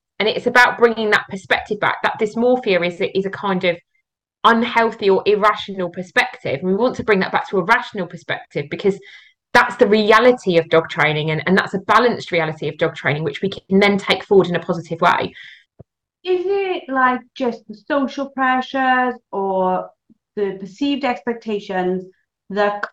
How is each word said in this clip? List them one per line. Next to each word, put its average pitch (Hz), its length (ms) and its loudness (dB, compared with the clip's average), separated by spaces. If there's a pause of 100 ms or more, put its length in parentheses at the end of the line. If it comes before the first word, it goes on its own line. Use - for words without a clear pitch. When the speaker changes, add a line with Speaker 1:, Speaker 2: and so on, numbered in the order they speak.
(200)
Speaker 1:
and 208 100 0
it's - 160 -4
about 247 320 4
bringing 226 320 2
that 208 220 2
perspective 208 480 -4
back. - 240 -2
That - 160 -2
dysmorphia 226 640 0
is, 175 160 -6 (140)
is 196 100 0
a 190 60 -8
kind 190 320 -4
of 175 120 0 (680)
unhealthy 226 680 2
or 190 160 4
irrational 202 640 0
perspective. - 680 -4
And 185 100 -2
we 190 60 2
want 247 220 0
to - 60 -8
bring 202 180 2
that - 100 -4
back - 180 -4
to 208 80 -4
a 180 60 0
rational 214 420 -2
perspective, - 640 -10
because 190 300 -2 (540)
that's 240 240 4
the - 100 6
reality 220 720 4
of 160 100 0
dog 160 200 2
training, 151 420 0
and, 156 160 -2
and 185 100 4
that's - 160 -2
a 196 60 -4
balanced 220 520 0
reality 156 360 -2
of 156 100 -6
dog 160 160 0
training, 147 300 -2
which - 180 -6
we 196 80 -2
can 196 300 0
then 202 180 4
take 196 260 -2
forward 185 240 4
in 175 80 -2
a 165 40 -4
positive 170 420 -8
way. - 320 0 (880)
Speaker 2:
Is 359 220 0
it, 392 420 -4
like, 254 340 0 (120)
just 240 340 -6
the 208 60 -16
social 277 560 -4
pressures 254 840 0 (160)
or 185 580 -2 (460)
the 196 240 -4
perceived 277 440 -4
expectations 202 1000 -4 (460)
that 208 420 -2